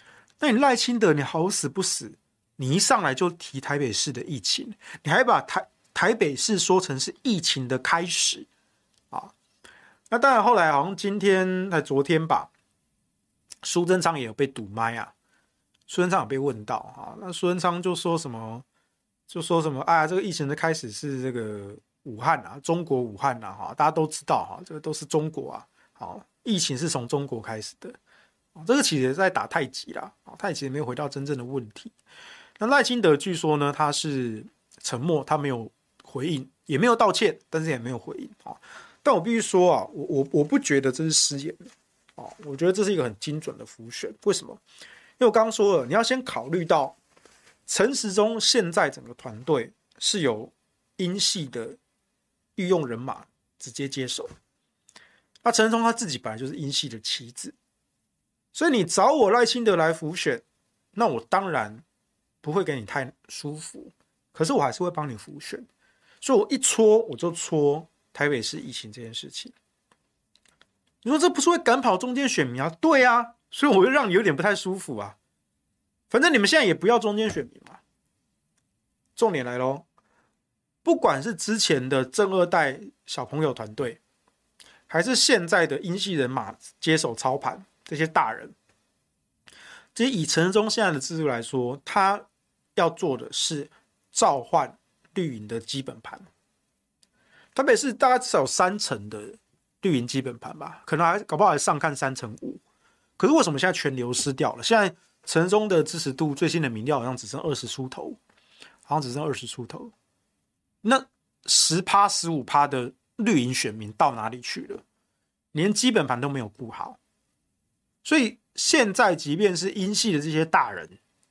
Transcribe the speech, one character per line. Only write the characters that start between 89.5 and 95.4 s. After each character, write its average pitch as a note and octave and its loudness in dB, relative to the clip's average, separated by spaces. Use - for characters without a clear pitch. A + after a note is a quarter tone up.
其 A#3 0
实 C4+ 2
以 E3 -2
陈 E3 2
时 F#3+ 2
中 G#3 4
现 G#3+ 0
在 F#3 2
的 D3 -2
制 D#3+ -6
度 D#3 0
来 A#2 -2
说， B2 -4
他 G3+ 2
要 E3+ 2
做 E3 -2
的 - -14
是 - -6
召 D#3 2
唤 C#3 0
绿 D#3 -4
营 G#2+ -14